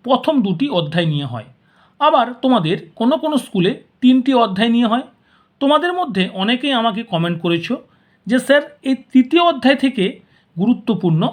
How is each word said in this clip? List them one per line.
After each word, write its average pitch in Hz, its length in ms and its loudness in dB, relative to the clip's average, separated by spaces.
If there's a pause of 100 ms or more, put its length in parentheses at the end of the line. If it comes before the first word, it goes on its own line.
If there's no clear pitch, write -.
প্রথম 254 400 0
দুটি 196 260 -2
অধ্যায় 170 380 -2
নিয়ে 143 180 -2
হয়, 117 200 -10 (540)
আবার 269 360 2
তোমাদের 180 600 0
কোনো 254 220 0
কোনো 302 220 -2
স্কুলে 196 440 -4 (180)
তিনটি 262 340 4
অধ্যায় 220 340 0
নিয়ে 233 180 2
হয়। 233 160 -2 (580)
তোমাদের 302 320 2
মধ্যে 254 420 -4
অনেকেই 247 380 -4
আমাকে 226 300 -2
কমেন্ট 170 400 -4
করেছো 170 400 -4 (440)
যে, 233 120 0
"স্যার, 277 240 2 (200)
এই 262 120 -2
তৃতীয় 254 480 2
অধ্যায় 285 340 2
থেকে 262 440 -2 (380)
গুরুত্বপূর্ণ 196 760 0